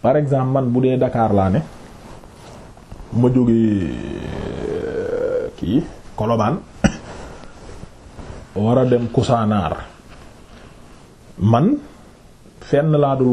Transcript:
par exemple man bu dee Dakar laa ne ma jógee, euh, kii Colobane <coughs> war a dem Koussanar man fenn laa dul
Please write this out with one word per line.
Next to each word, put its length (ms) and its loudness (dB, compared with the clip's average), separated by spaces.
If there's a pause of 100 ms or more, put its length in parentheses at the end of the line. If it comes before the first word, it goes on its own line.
par 160 4
exemple 360 0
man 180 0
bu 100 2
dee 160 2
Dakar 360 2
laa 160 4
ne 100 2 (1500)
ma 200 4
jógee, 560 4 (800)
euh, 880 -4
kii 260 0 (320)
Colobane 420 0 (260)
<coughs> 1700 -8
war 240 2
a 60 4
dem 260 2
Koussanar 640 0 (1600)
man 380 4 (840)
fenn 300 2
laa 240 2
dul 180 2